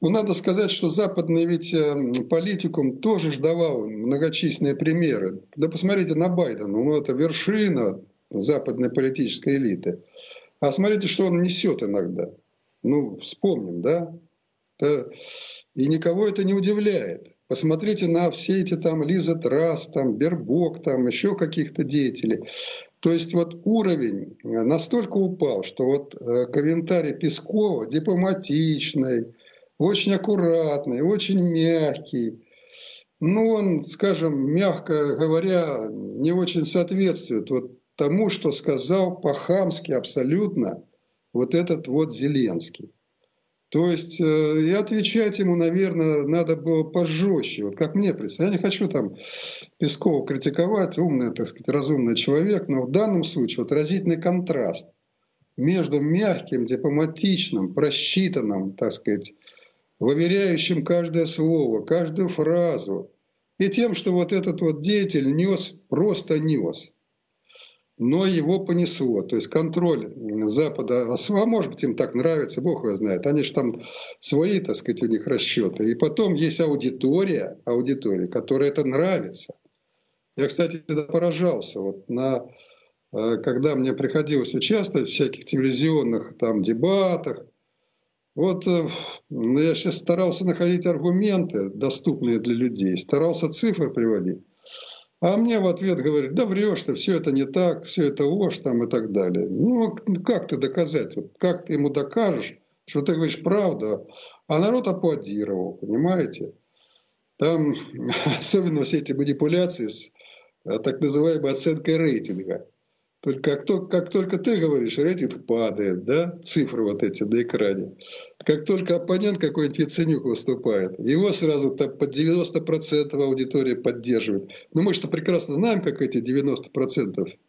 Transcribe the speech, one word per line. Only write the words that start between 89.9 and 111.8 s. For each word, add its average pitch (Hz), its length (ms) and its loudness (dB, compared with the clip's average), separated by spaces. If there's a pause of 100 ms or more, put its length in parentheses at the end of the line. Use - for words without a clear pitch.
старался 175 480 0
находить 175 400 2
аргументы, 175 840 2
доступные 120 680 0
для 117 140 0
людей, 104 420 0
старался 156 540 0
цифры 170 440 0
приводить. 101 440 0 (840)
А 185 140 4
мне 226 240 2
в 190 80 2
ответ 180 340 0
говорят: 143 320 0
"Да 233 120 2
врешь 196 380 0
ты, 135 100 -2
все 190 240 0
это 156 160 -2
не 135 120 2
так, 175 400 0
все 156 200 0
это 143 200 0
ложь", 180 340 0
там, 120 260 0
и 117 40 -2
так 110 220 -2
далее. 95 380 0
Ну, 220 440 2
к-, 185 300 -2
как 226 240 0
ты 156 80 -4
доказать? 143 600 -2
Вот - 200 -10
как 180 280 0
ты - 80 -4
ему 143 160 2
докажешь, 147 680 -2 (300)
что 143 160 -2
ты 160 140 0
говоришь 160 280 -2
правду? 156 640 0 (400)
А 156 120 2
народ 233 280 2
аплодировал, 104 840 -2
понимаете? 147 800 -2 (840)
Там, 151 380 2 (320)
<laughs> - 320 -2
особенно 170 440 2
все 147 160 0
эти 139 120 -4
манипуляции 147 760 0
с, - 220 -12 (560)
э, 107 140 -2
так 135 220 -2
называемой 147 500 2
оценкой 160 460 0